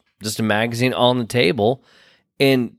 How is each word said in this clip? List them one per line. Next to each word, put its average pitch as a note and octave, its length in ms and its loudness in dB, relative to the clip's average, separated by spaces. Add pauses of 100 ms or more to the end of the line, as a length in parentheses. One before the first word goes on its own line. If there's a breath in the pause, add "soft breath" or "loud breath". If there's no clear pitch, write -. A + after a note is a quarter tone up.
(220)
just G#2+ 180 -8
a - 40 -2
magazine A#2 500 0
on B2 240 2
the A#2+ 80 -2
table. A#2+ 560 0 (580 soft breath)
And C3 380 0